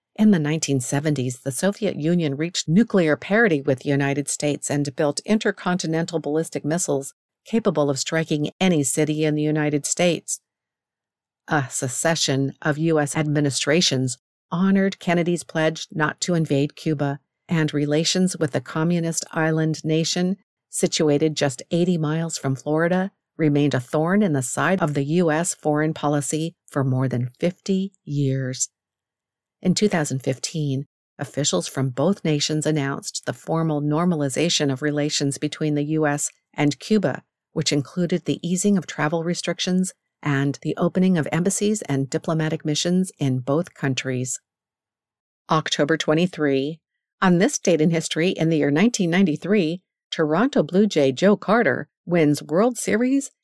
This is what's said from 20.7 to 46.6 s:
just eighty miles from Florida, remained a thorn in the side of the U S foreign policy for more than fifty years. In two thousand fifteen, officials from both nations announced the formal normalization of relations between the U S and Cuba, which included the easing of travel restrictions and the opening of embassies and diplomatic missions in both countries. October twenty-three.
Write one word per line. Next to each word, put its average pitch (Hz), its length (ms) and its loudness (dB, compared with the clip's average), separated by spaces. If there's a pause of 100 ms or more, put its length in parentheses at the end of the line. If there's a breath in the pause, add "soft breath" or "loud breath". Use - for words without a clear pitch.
just 139 360 -2
eighty 175 260 2
miles 160 400 -2
from 135 180 -2
Florida, 170 560 0 (260)
remained 147 360 2
a 131 60 0
thorn 160 420 0
in 185 120 2
the 135 80 0
side 160 400 0
of 151 120 0
the 143 120 0
U 165 260 2
S 165 220 0
foreign 151 400 0
policy 151 600 -2 (140)
for 143 160 -2
more 131 240 0
than 123 320 -4
fifty 190 540 -2 (100)
years. 135 640 -2 (920)
In 185 120 2
two 208 140 2
thousand 151 320 0
fifteen, 139 680 -4 (320)
officials 165 500 -2
from 135 220 -2
both 147 340 0
nations 151 420 0
announced 143 600 -2
the 127 80 -4
formal 160 480 -2
normalization 147 920 0
of 131 100 -4
relations 147 560 -2
between 151 380 -2
the 147 100 0
U 156 200 0
S 147 240 -2 (240)
and 147 260 0
Cuba, 180 440 0 (300)
which 165 180 -2
included 170 540 -2
the - 220 -2
easing 185 300 2
of 160 80 -2
travel 151 380 -2
restrictions 180 720 -2 (300)
and 139 380 0
the 151 160 -4
opening 185 400 2
of 147 140 0
embassies 202 520 0
and 135 240 -2
diplomatic 160 560 -2
missions 175 540 0
in 131 220 0
both 139 340 -2
countries. 131 640 -4 (1120)
October 156 480 0
twenty-three. 151 800 0 (440)